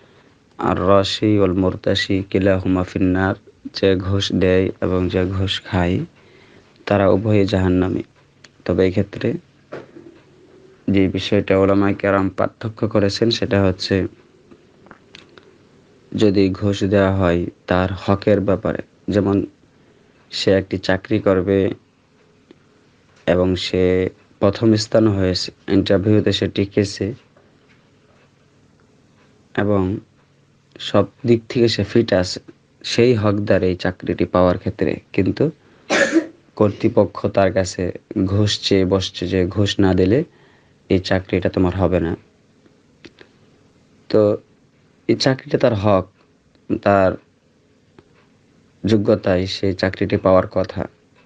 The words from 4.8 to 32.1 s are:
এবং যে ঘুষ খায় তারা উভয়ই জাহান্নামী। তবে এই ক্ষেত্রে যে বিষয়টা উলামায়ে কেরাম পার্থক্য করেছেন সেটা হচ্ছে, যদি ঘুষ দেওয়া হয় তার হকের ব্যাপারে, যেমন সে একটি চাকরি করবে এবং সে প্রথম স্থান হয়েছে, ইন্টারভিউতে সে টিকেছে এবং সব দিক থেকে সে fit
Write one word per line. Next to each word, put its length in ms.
এবং 280
যে 160
ঘুষ 380
খায় 380
তারা 220
উভয়ই 380
জাহান্নামী। 560
তবে 200
এই 60
ক্ষেত্রে 440
যে 180
বিষয়টা 500
উলামায়ে 360
কেরাম 340
পার্থক্য 600
করেছেন 420
সেটা 320
হচ্ছে, 440
যদি 320
ঘুষ 360
দেওয়া 320
হয় 300
তার 260
হকের 480
ব্যাপারে, 380
যেমন 380
সে 220
একটি 260
চাকরি 400
করবে 520
এবং 300
সে 540
প্রথম 360
স্থান 340
হয়েছে, 440
ইন্টারভিউতে 640
সে 160
টিকেছে 680
এবং 400
সব 260
দিক 220
থেকে 200
সে 160
fit 280